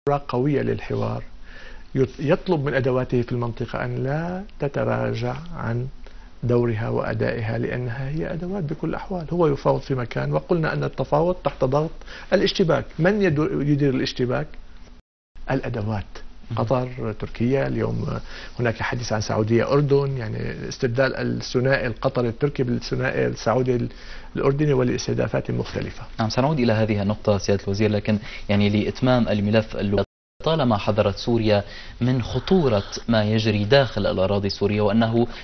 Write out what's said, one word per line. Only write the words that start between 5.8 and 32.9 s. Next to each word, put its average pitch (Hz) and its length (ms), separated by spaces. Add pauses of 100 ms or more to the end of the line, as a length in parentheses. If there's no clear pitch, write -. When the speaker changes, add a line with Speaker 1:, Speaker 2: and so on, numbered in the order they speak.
Speaker 1:
دورها 117 460
وأدائها، 117 680
لأنها 123 500
هي 160 240
أدوات 175 320
بكل 156 240
الأحوال. 175 440
هو 175 140
يفاوض 139 340
في 135 140
مكان، 135 380
وقلنا 156 400
أن 143 120
التفاوض 156 500
تحت - 300
ضغط 147 260 (420)
الاشتباك. 165 520 (140)
من 196 240
يدو-، 151 400
يدير 143 320
الاشتباك؟ 131 520 (1040)
الأدوات. 113 540 (460)
Speaker 2:
مم. 113 80
Speaker 1:
قطر، 123 640
تركيا، 131 460
اليوم 113 540 (380)
هناك 117 240
حديث 120 300
عن 107 80
سعودية، 110 520
أردن، 139 440
يعني 117 520
استبدال 131 480
الثنائي 123 720
القطري 123 420
التركي 143 340
بالثنائي 123 640
السعودي 123 500
ال-، 117 120 (480)
الأردني 143 360
ولاستهدافات 123 800
مختلفة. - 520 (180)
Speaker 2:
نعم، 113 80
سنعود 131 320
إلى 117 120
هذه 107 300
النقطة 101 360
سيادة 98 260
الوزير، 104 260
لكن 107 280 (300)
يعني 101 200
لإتمام 107 600
الملف 107 480
اللغوي، 101 280 (400)
طالما 139 320
حذرت 101 400
سوريا 107 480 (360)
من 127 220
خطورة 127 640 (240)